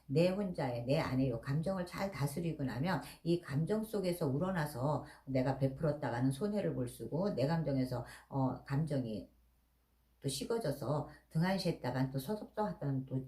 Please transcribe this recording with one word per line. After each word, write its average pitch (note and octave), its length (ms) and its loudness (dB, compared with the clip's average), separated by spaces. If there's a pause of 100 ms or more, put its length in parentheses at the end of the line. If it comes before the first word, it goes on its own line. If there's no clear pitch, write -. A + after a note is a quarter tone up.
내 D#3+ 220 6
혼자의, D#3+ 580 0
내 C#3+ 120 4
안의 C3 300 2
요 A2+ 120 -2
감정을 F3 440 0
잘 F#3 260 -4
다스리고 D3 540 -2
나면 C3 380 0 (200)
이 E3+ 200 4
감정 D#3+ 420 0
속에서 F#3 420 0
우러나서 D3 800 0 (220)
내가 C3 320 2
베풀었다가는 C3+ 720 2
손해를 G3 420 0
볼 B2 140 -2
수고 D3 460 -2
내 C3+ 120 2
감정에서, C3+ 580 2 (240)
어, C3 360 0
감정이 C3+ 640 -2 (920)
또 C#3 60 -2
식어져서 D3 800 -2 (220)
등한시했다간 C3+ 800 0
또 C#3 60 -4
서섭서하다는 E3+ 880 -4
또 C3 220 -4